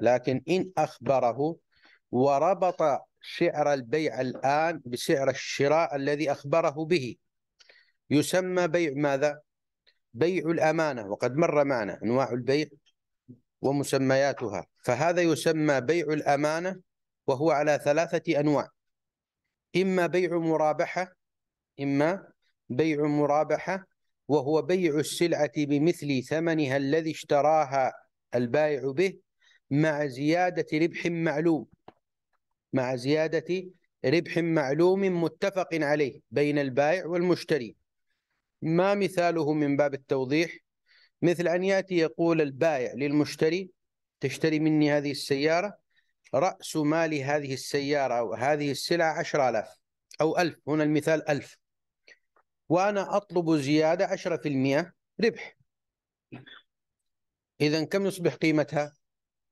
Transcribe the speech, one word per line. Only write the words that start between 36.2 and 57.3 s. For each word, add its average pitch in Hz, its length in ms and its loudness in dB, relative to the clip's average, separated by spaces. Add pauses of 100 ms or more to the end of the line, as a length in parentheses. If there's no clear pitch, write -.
بين 147 280 2
البائع 143 460 0
والمشتري. 165 720 0 (840)
ما 185 340 2
مثاله 170 580 0
من 147 240 0
باب 143 160 2
التوضيح؟ 135 640 -2 (640)
مثل 170 260 2
أن 180 160 0
يأتي 190 340 0
يقول 160 440 2
البائع 135 520 -2
للمشتري: 147 760 -2 (500)
"تشتري 151 400 -2
مني 156 320 2
هذه 147 200 0
السيارة، 156 640 -2 (560)
رأس 160 420 -2
مال 156 380 0
هذه 139 400 -2
السيارة 139 600 -2
أو 117 200 -2
هذه 143 380 0
السلعة 165 480 0
عشر 143 300 0
آلاف 110 180 -2 (540)
أو 156 160 0
ألف"، 175 200 0 (100)
هنا 156 160 0
المثال 151 460 0
ألف، - 280 -6 (1120)
"وأنا 185 480 0
أطلب 170 380 0
زيادة 156 500 2
عشرة 175 320 -4
في 151 120 -6
المئة 139 420 0 (300)
ربح". - 360 -2 (2000)